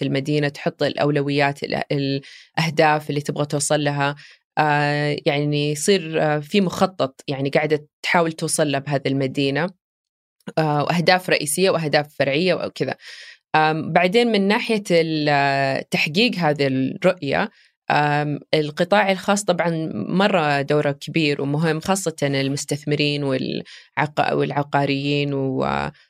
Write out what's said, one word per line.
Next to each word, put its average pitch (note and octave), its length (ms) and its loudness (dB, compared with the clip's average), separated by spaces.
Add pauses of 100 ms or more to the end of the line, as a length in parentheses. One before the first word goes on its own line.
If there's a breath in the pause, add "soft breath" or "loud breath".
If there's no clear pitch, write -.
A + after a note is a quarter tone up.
المدينة، C#3+ 460 0
تحط D3 340 -6
الأولويات، C#3+ 800 0
ال-، - 200 -2 (100)
الأهداف D3 1200 0
اللي C#3+ 100 -4
تبغى C#3+ 260 -4
توصل D3 380 -2
لها. C#3+ 320 -2 (420 loud breath)
آه، D3 580 2 (100)
يعني D3 460 0
يصير، D#3+ 500 0
آه، D3+ 160 2
في D3 220 0
مخطط، F3 680 -2
يعني C#3 220 -4
قاعدة D3+ 360 2 (160)
تحاول E3+ 300 2
توصل D#3 400 -2
له C#3 60 0
بهذه C#3 300 -2
المدينة. C#3 640 -2 (880)
آه، D3 240 2
وأهداف F3+ 480 2
رئيسية F3+ 400 0
وأهداف D3+ 480 0
فرعية D3 360 0
وكذا. - 420 -4 (600 loud breath)
آم، D#3 360 2
بعدين F#3 400 4
من G3 160 2
ناحية A3 420 0
ال-، D#3+ 380 2
آه، C#3 520 2 (100)
تحقيق F#3+ 440 2
هذه D3+ 320 0
الرؤية، C#3 840 -2 (400 soft breath)
آم، D3 500 0 (140)
القطاع F3 580 2
الخاص G3+ 320 -2
طبعًا E3 500 0
مرة E3+ 680 2
دوره D3 300 2
كبير C#3+ 500 -2
ومهم، D#3 380 0
خاصة F#3+ 420 -2
المستثمرين C#3+ 1000 -2
والعق-، - 1080 -2
والعقاريين C#3+ 1040 0
و-، C3+ 560 -2 (200 soft breath)